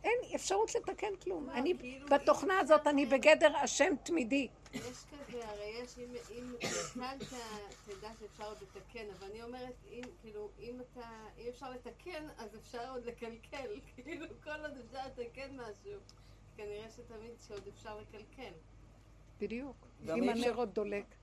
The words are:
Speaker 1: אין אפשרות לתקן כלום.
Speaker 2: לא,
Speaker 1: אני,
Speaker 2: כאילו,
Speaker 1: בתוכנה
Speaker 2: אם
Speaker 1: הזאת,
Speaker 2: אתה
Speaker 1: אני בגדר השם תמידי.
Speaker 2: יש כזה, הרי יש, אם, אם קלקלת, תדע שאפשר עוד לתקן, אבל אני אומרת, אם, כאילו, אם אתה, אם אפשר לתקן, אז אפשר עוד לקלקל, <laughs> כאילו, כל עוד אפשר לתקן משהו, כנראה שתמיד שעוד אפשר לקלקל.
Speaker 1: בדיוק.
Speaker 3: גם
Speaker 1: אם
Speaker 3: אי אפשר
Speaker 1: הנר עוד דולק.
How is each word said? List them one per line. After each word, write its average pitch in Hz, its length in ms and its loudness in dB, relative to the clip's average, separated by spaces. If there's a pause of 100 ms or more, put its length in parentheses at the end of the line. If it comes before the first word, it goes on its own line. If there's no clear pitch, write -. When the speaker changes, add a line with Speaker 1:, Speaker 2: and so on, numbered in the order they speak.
Speaker 1:
אין 480 140 4 (160)
אפשרות 392 400 2
לתקן 392 480 -2
כלום. 339 240 -2
Speaker 2:
לא, - 60 -8
Speaker 1:
אני, 277 260 2
Speaker 2:
כאילו, - 300 -10
Speaker 1:
בתוכנה 294 460 6
Speaker 2:
אם 381 60 8
Speaker 1:
הזאת, 302 200 10
Speaker 2:
אתה 294 100 4
Speaker 1:
אני 285 160 6
בגדר 294 500 10
השם 285 460 4
תמידי. 277 460 2 (240)
Speaker 2:
יש 220 100 -6
כזה, 247 680 -10
הרי 208 160 -8
יש, 240 340 -8
אם, 247 160 -10 (160)
אם 247 300 -10
קלקלת, - 640 -4 (640)
תדע 202 220 -10 (120)
שאפשר 214 280 -12
עוד 214 140 -8
לתקן, 202 420 -14 (140)
אבל 190 120 -12
אני 320 120 -10
אומרת, 247 320 -10 (160)
אם, 240 120 -12 (200)
כאילו, 208 260 -10 (120)
אם 247 200 -10 (120)
אתה, 240 160 -12 (300)
אם 226 100 -8
אפשר 254 220 -8
לתקן, 302 560 -10 (120)
אז 214 180 -10
אפשר 240 360 -8
עוד 247 120 -6
לקלקל, 233 800 -8
<laughs> - 120 -20
כאילו, 285 320 -10 (180)
כל 302 60 -10
עוד 302 260 -8 (100)
אפשר 262 200 -8
לתקן 254 500 -10
משהו, 202 420 -12 (580)
כנראה 208 340 -8
שתמיד 226 420 -14 (160)
שעוד 208 140 -10 (140)
אפשר 214 240 -10
לקלקל. 214 520 -14 (880)
Speaker 1:
בדיוק. 240 360 -4 (300)
Speaker 3:
גם 220 120 2
Speaker 1:
אם 240 60 6
Speaker 3:
אי 240 80 6
אפשר 233 160 2
Speaker 1:
הנר 226 80 2
עוד 233 180 0
דולק. 202 300 0 (180)